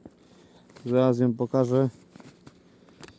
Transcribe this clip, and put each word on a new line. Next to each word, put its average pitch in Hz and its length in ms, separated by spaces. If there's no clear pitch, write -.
Zaraz 123 340
ją 123 140
pokażę. 127 560